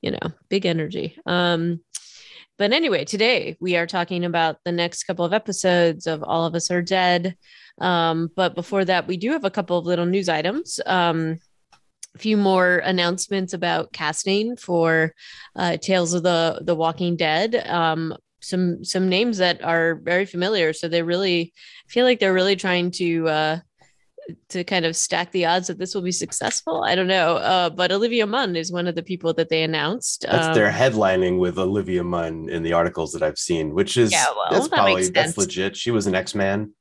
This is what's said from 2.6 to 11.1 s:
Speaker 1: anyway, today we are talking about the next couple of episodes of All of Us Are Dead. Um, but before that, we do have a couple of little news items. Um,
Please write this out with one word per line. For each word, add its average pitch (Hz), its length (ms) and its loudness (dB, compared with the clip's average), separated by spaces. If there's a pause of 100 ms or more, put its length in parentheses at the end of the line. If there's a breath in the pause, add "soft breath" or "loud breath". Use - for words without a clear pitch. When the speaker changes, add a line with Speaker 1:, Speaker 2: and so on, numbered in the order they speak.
Speaker 1:
anyway, 247 320 2
today 208 540 0
we 180 160 -2
are 170 140 0
talking 175 360 -2
about 165 400 0
the 175 60 -4
next 170 320 -2
couple 175 220 -2
of 170 80 0
episodes 180 760 2
of 156 160 -4
All 165 240 0
of 165 80 -4
Us 170 160 -2
Are 180 120 0
Dead. 180 520 2 (460 loud breath)
Um, 165 560 2
but 180 180 0
before 190 300 -2
that, 180 240 0
we 185 80 -2
do 214 160 -2
have 311 120 -4
a 190 60 2
couple 180 280 -2
of 170 80 -4
little 175 200 0
news 185 220 0
items. 170 580 -2
Um, 165 540 0 (760)